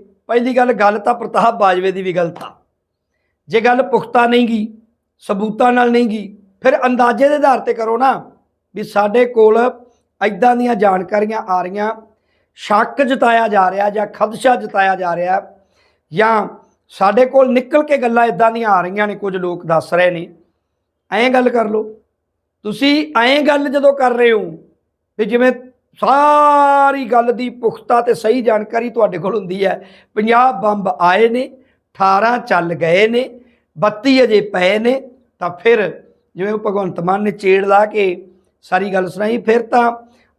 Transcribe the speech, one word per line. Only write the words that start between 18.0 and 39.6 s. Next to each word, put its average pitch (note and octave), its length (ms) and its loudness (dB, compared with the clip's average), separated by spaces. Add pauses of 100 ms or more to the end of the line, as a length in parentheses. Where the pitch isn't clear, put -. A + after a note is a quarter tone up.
ਇੱਦਾਂ A3+ 240 2
ਦੀਆਂ A3+ 200 -2
ਆ F#3+ 100 4
ਰਹੀਆਂ G3+ 280 -2
ਨੇ, G3+ 60 -8
ਕੁਝ G3 220 -6
ਲੋਕ F3 300 -6
ਦੱਸ D#3+ 280 -2
ਰਹੇ F3+ 160 2
ਨੇ, E3+ 240 -8 (760)
ਐਂ A3+ 200 0
ਗੱਲ B3+ 180 0
ਕਰ A3+ 200 -2
ਲਓ। G#3+ 260 -6 (680)
ਤੁਸੀਂ C#4+ 500 -2 (100)
ਐਂ C#4 200 2
ਗੱਲ C#4+ 260 0
ਜਦੋਂ C#4 240 2
ਕਰ C4 200 0
ਰਹੇ A#3+ 200 2
ਹੋ G#3+ 80 0 (800)
ਵੀ G#3+ 60 -2
ਜਿਵੇਂ A#3+ 280 2 (480)
ਸਾਰੀ C#4 1040 4
ਗੱਲ A#3 280 2
ਦੀ A#3+ 180 -6
ਪੁਖਤਾ A#3+ 500 -2
ਤੇ A#3+ 140 0
ਸਹੀ A#3 280 -2
ਜਾਣਕਾਰੀ A3 480 -2
ਤੁਹਾਡੇ G#3 280 0
ਕੋਲ G#3 180 -4
ਹੁੰਦੀ F#3+ 280 -6
ਹੈ, - 240 -4 (260)
ਪੰਜਾਹ A#3 380 2
ਬੰਬ G#3 360 -4
ਆਏ F#3 400 2
ਨੇ, B3+ 200 -4
ਅਠਾਰਾਂ G3+ 880 -2
ਚੱਲ F3 360 -2
ਗਏ E3+ 340 2
ਨੇ, A#3+ 320 -4 (380)
ਬੱਤੀ A#3 440 2
ਅਜੇ G#3+ 180 4
ਪਏ F#3+ 380 0
ਨੇ, B3+ 320 -2 (280)
ਤਾਂ F3 120 -6
ਫਿਰ G#3 540 0 (320)
ਜਿਵੇਂ G3 160 -4
ਉਹ G#3+ 60 -4
ਭਗਵੰਤ G3 420 -4
ਮਾਨ F#3 220 -2
ਨੇ G#3 80 -2
ਚੇੜ G3 360 0
ਲਾ G3+ 200 4
ਕੇ G3+ 440 -4 (320)
ਸਾਰੀ F#3 320 -2
ਗੱਲ F#3 140 -2
ਸੁਣਾਈ, G#3 300 -4
ਫਿਰ A3+ 240 0